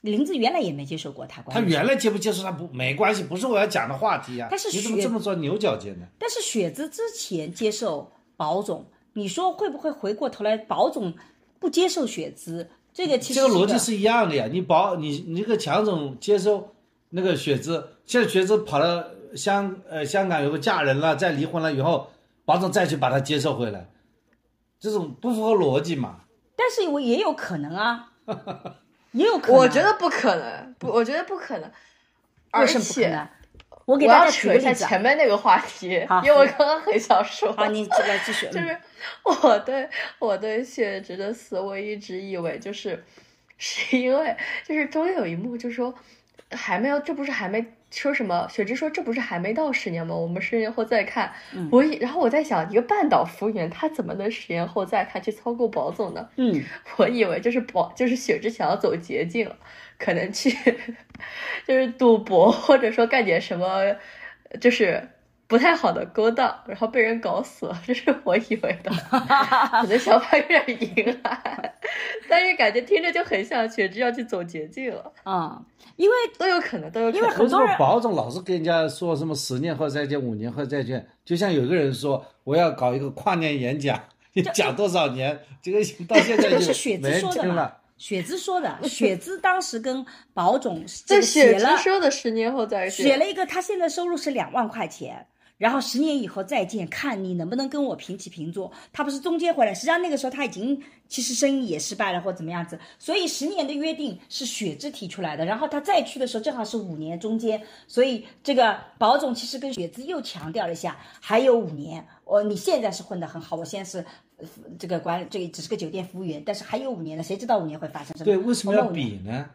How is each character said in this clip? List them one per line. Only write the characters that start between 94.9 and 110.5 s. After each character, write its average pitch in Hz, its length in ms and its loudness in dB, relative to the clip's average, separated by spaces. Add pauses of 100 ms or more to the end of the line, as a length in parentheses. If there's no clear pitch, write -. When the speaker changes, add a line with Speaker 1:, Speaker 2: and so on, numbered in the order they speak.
Speaker 1:
然 220 140 2
后 269 100 0
“十 - 200 -4
年 294 200 2
以 208 60 -4
后 196 160 -8
再 220 220 -2
见， 180 240 -6
看 233 340 -6
你 185 120 -4
能 170 140 -4
不 214 60 -4
能 269 140 -4
跟 285 160 -2
我 220 100 -4
平 185 240 -12
起 - 100 -16
平 165 220 -10
坐。” 180 220 -8 (200)
他 294 120 -4
不 277 60 -4
是 269 100 -6
中 339 180 -2
间 339 160 0
回 269 100 2
来， 202 80 0
实 180 100 -8
际 254 40 -4
上 339 160 2
那 359 80 -2
个 285 60 0
时 262 100 -4
候 254 60 -4
他 269 120 -4
已 240 40 -4
经 254 340 -4 (240)
其 - 160 -8
实 240 100 -4
生 269 160 2
意 269 200 0
也 156 100 -4
失 - 160 -8
败 196 160 -2
了 175 100 -2
或 185 120 -4
怎 180 120 -10
么 160 60 -8
样 170 160 -6
子， 165 100 -14 (220)
所 339 180 -4
以 349 120 0
十 - 180 -4
年 359 180 -2
的 277 80 -6
约 302 220 -2
定 269 240 -8 (100)
是 - 160 -10
雪 202 300 -6
芝 277 160 -10
提 - 160 -14
出 185 160 -10
来 151 140 -6
的， 160 80 -2
然 202 120 -2
后 302 120 -4
他 294 120 -4
再 339 220 2
去 - 160 -10
的 254 80 -2
时 240 100 -8
候 214 60 -4
正 294 140 -2
好 226 80 -6
是 226 120 -8
五 185 200 -6
年 160 240 -8
中 220 180 -4
间， 220 240 -2 (240)
所 - 160 2
以 254 240 0 (160)
这 277 100 -2
个 233 240 4 (220)
保 233 180 4
总 285 160 -2
其 240 140 -8
实 254 140 -10
跟 269 120 -8
雪 175 140 -6
芝 233 160 -14
又 320 180 -6
强 160 300 -12